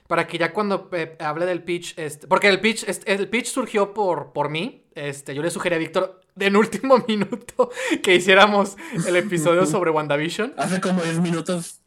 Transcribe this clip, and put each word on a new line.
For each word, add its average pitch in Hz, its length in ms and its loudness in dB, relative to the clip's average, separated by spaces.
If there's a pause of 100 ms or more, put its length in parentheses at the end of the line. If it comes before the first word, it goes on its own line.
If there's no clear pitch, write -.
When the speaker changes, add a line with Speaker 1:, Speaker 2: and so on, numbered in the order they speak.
Speaker 1:
Para 165 200 0
que 170 120 -8
ya 165 140 0
cuando, 202 400 -4
eh, 160 260 -6
hable 160 260 -4
del 175 180 -4
pitch, 175 340 -8
este, 151 300 -10
porque 196 200 4
el 190 120 4
pitch, 220 280 -2
este, 196 260 -4
el 196 140 -2
pitch 233 200 -4
surgió 202 460 -2
por, 165 400 -2
por 147 160 -2
mí. 165 340 -8 (120)
Este, 143 400 -10
yo 147 60 -4
le 170 100 -2
sugerí 175 240 -2
a - 40 0
Víctor 170 420 -4 (180)
en 196 160 2
último 233 420 4
<laughs> - 100 -2
minuto 226 640 -2 (340)
que 185 120 6
hiciéramos 196 640 4 (300)
el 180 100 0
episodio 175 460 2
Speaker 2:
Ujú. 180 80 2
Speaker 1:
sobre 180 200 2
WandaVision. 156 640 -2
Speaker 2:
Hace 185 220 -2
como 185 220 0
diez 165 180 -2
minutos. 170 680 -2